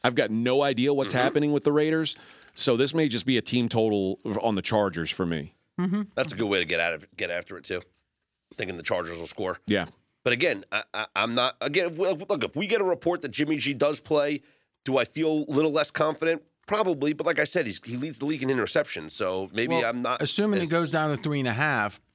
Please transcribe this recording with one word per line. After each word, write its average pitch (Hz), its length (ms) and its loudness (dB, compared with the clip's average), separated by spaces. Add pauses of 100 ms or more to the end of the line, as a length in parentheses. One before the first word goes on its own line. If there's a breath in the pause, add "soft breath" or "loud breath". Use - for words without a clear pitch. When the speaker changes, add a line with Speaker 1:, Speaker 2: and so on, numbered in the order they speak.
Speaker 1:
I've 120 140 2
got 110 160 2
no 123 320 2
idea 139 300 2
what's 135 200 0
Speaker 2:
Mm-hmm. 123 100 2
Speaker 1:
happening 147 280 2
with 143 140 0
the 147 80 4
Raiders. 156 420 0 (400 loud breath)
So 123 220 2
this 139 160 2
may 160 160 2
just 113 160 -2
be 127 120 2
a 107 40 2
team 120 260 0
total 104 520 2 (220)
on 110 140 2
the 92 60 0
Chargers 87 500 0
for 92 140 -2
me. 82 280 -4 (240)
Speaker 3:
Mm-hmm. 185 260 -2 (120)
Speaker 2:
That's 147 160 -2
a 98 60 -10
good 110 100 -2
way 98 120 2
to 85 60 0
get 82 140 -2
out 85 140 0
of, 78 120 -12 (120)
get 90 140 -4
after 87 260 -8
it, 78 80 -18
too. 90 160 -6 (720)
Thinking 92 220 -6
the 80 60 -12
Chargers 85 360 -2
will 82 80 -10
score. 92 400 -6
Speaker 1:
Yeah. 95 180 0 (380)
Speaker 2:
But 120 100 2
again, 123 380 0
I, 107 120 -2 (100)
I, 107 120 -4 (120)
I'm 113 180 0
not, 123 260 2
again, 165 260 0
if 160 100 -6
we, 185 100 0
look, 175 360 -2
if - 120 -6
we 190 120 -2
get 208 140 2
a - 40 2
report 180 360 0
that 139 80 -6
Jimmy 147 280 0
G 139 160 -2
does 143 260 2
play, 147 420 0 (440 soft breath)
do 135 120 2
I 117 80 4
feel 156 420 0
a 151 40 -6
little 147 200 4
less 147 200 2
confident? 160 520 0 (240)
Probably, 165 460 2
but 156 120 -4
like 151 140 2
I 151 60 4
said, 156 200 0
he's, 101 180 -6
he 117 120 -8
leads 131 240 -6
the 139 60 -6
league 147 180 -4
in 131 60 0
interceptions, 104 600 0
so 95 420 -4
maybe 120 220 0
Speaker 3:
Well, 123 140 2
Speaker 2:
I'm 120 140 -4
not 123 180 -2
Speaker 3:
assuming 202 400 2
Speaker 2:
as 170 60 -2
Speaker 3:
it 147 40 -4
goes 165 200 0
down 156 240 2
to - 80 -8
three 147 160 0
and 131 80 0
a 113 60 0
half 120 460 0 (160)